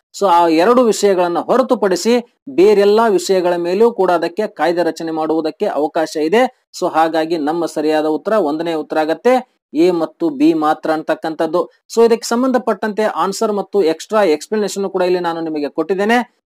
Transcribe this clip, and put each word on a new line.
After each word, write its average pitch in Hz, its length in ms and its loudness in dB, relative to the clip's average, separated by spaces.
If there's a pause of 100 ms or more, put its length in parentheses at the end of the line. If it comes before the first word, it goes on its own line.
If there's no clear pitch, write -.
(200)
So, 196 60 2
ಆ 175 220 4
ಎರಡು 190 360 4
ವಿಷಯಗಳನ್ನ 185 540 0
ಹೊರತುಪಡಿಸಿ 220 1120 0
ಬೇರೆಲ್ಲಾ 202 600 4
ವಿಷಯಗಳ 175 480 0
ಮೇಲೂ 190 360 0
ಕೂಡ 190 180 0
ಅದಕ್ಕೆ 170 360 -2
ಕಾಯ್ದೆ 170 360 -2
ರಚನೆ 160 280 -4
ಮಾಡುವುದಕ್ಕೆ 160 560 -2
ಅವಕಾಶ 156 500 -4
ಇದೆ. 208 540 -2 (100)
So, 175 80 -2
ಹಾಗಾಗಿ 160 500 0
ನಮ್ಮ 156 280 -2
ಸರಿಯಾದ 156 400 -2
ಉತ್ತರ 156 260 -4
ಒಂದನೇ 165 420 -2
ಉತ್ತರ 156 240 -6
ಆಗತ್ತೆ, 160 640 -2 (120)
ಎ 170 160 4
ಮತ್ತು 165 380 -2
ಬಿ 151 260 2
ಮಾತ್ರ 156 360 -2
ಅಂತಕ್ಕಂಥದ್ದು. 160 800 -4 (200)
So, 233 140 2
ಇದಕ್ಕೆ 226 240 2
ಸಂಬಂಧಪಟ್ಟಂತೆ 226 760 -2
ಆನ್ಸರ್ 196 500 -2
ಮತ್ತು 196 300 -2
ಎಕ್ಸ್ಟ್ರಾ 160 400 0
ಎಕ್ಸ್‌ಪ್ಲನೇಷನ್ 196 680 -2
ಕೂಡ 185 120 -2
ಇಲ್ಲಿ 180 180 0
ನಾನು 170 200 -4
ನಿಮಗೆ 156 280 -4
ಕೊಟ್ಟಿದ್ದೇನೆ. 202 840 -4